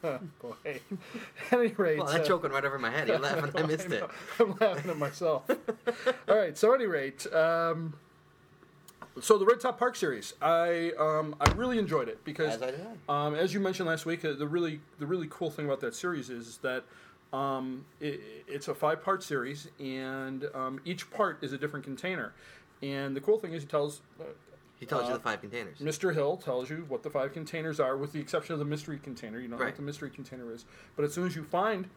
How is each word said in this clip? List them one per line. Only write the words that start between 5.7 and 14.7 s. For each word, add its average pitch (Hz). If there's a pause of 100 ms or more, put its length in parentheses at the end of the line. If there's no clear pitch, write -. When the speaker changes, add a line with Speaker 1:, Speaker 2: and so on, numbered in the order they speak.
Speaker 1:
All 202
right, 175
so 220
at 262
any 220
rate, 139
um, 165 (1300)
so 214
the 190
Red 233
Top 254
Park 247
series, 127
I, 170
um, 156
I 147
really 240
enjoyed 151
it 110
because, 151
Speaker 2:
As 117
I 127
did. 165 (220)
Speaker 1:
um, 147
as 170
you 202
mentioned 190
last 160
week, 170
uh, 156
the 143
really, 160 (180)